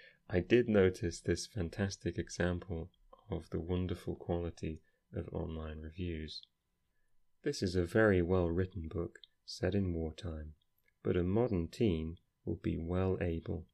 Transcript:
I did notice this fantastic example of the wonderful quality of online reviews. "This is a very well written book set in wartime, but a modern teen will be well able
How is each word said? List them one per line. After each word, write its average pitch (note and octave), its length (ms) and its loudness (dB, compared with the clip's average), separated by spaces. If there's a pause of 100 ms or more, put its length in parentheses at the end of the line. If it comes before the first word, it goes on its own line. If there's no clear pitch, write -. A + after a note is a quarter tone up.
(280)
I F2+ 120 2
did A#2+ 280 4
notice F#2 520 4
this - 260 -2
fantastic F#2+ 720 -4
example F2 720 -4 (380)
of D#2+ 220 -6
the E2+ 100 -2
wonderful F2+ 560 -2
quality E2+ 640 -4 (320)
of F2+ 160 -6
online D#2+ 520 -6
reviews. D#2+ 680 -8 (960)
"This - 200 -4
is F#2 140 0
a F2+ 80 4
very G#2 380 6
well F2 280 4
written F2+ 380 -2
book E2+ 320 -6 (240)
set F#2 300 -2
in F#2+ 180 2
wartime, D#2+ 640 -6 (480)
but F#2+ 140 0
a F2+ 60 4
modern F#2+ 460 2
teen E2+ 500 0 (260)
will F#2+ 120 -2
be F2 200 -2
well F#2 460 0
able E2 520 -2